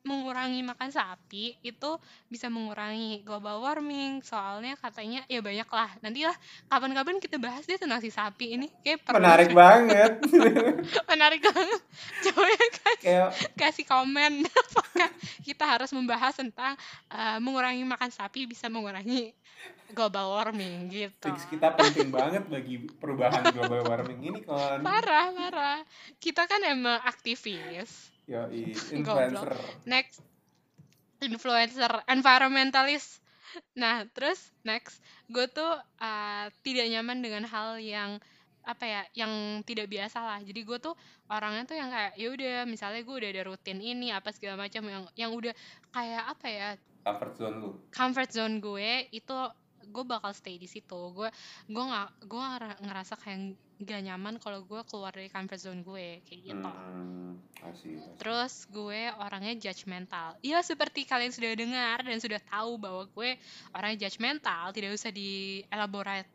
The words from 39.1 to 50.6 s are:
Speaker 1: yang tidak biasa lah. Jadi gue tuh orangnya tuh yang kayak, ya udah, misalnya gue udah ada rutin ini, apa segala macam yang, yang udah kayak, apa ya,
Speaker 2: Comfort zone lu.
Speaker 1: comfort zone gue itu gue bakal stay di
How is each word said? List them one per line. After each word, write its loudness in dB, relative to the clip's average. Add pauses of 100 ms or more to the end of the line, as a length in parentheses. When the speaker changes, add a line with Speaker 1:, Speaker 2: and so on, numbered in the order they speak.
Speaker 1:
yang -4 (320)
tidak -8
biasa -8
lah. -10
Jadi -14
gue -10
tuh -10 (280)
orangnya -6
tuh -10
yang -8
kayak, -4
ya -6
udah, -6
misalnya -8
gue -14
udah -6
ada -8
rutin -12
ini, -8
apa -8
segala -12
macam -10
yang, -12 (120)
yang -6
udah -8 (340)
kayak, -8
apa -12
ya, -8 (320)
Speaker 2:
Comfort -6
zone -8
lu. -10 (180)
Speaker 1:
comfort -2
zone -4
gue -8 (200)
itu -12 (500)
gue -12
bakal -8
stay -18
di -20